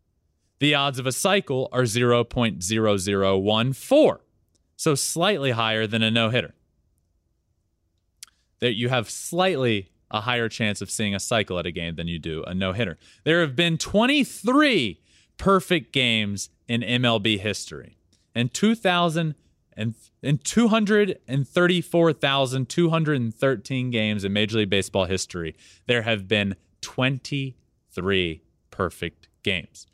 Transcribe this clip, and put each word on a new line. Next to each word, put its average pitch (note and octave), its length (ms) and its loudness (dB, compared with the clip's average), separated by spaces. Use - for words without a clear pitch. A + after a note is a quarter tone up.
The D3 160 4
odds C#3 240 -2
of B2+ 80 -4
a C3 60 -2
cycle F#3 580 -2
are B2+ 140 2
zero A#2+ 400 2
point A2+ 360 -2
zero G#2+ 360 2
zero G2 400 0
one G#2+ 340 2
four, B3+ 540 2
so D3+ 200 0
slightly D#3+ 560 0
higher A2 360 0
than A2+ 160 0
a A2 80 2
no-hitter. A2+ 420 0
That A#2+ 160 0
you A#2+ 120 -2
have B2 220 -2
slightly C3 840 -2
a G#2+ 120 -4
higher A#2+ 260 0
chance G#2+ 340 -2
of G2 80 -10
seeing G#2 240 -2
a G2 60 -2
cycle G2 400 -2
at E2 60 -4
a F2+ 60 -6
game E2+ 240 -6
than E2+ 120 -6
you E2+ 120 -4
do D#2 280 -6
a E2+ 60 -8
no-hitter. F#2 440 -2
There E3+ 160 4
have C#3 140 -2
been E3 220 0
twenty-three A#3+ 1200 0
perfect F3+ 540 2
games A2 580 0
in A#2 120 0
M B2 220 0
L A#2 160 4
B G#2+ 180 2
history. F2+ 600 -8
In A#2+ 140 -2
two A3 280 0
thousand E3+ 600 0
and A2 180 -4
in C#3 140 0
two A3+ 320 2
hundred G#3 580 2
and C3+ 180 -2
thirty-four F3 680 2
thousand C3+ 560 0
two E3+ 220 2
hundred D3+ 280 2
and A2+ 160 -2
thirteen B2+ 560 -2
games G#2+ 320 0
in G2 80 0
Major G#2+ 280 0
League G2+ 100 2
Baseball F#2+ 340 0
history, F2 500 -6
there A#2+ 180 0
have G#2 260 -4
been G2+ 260 0
twenty-three B2 1600 -4
perfect - 560 -8
games, F2+ 500 -6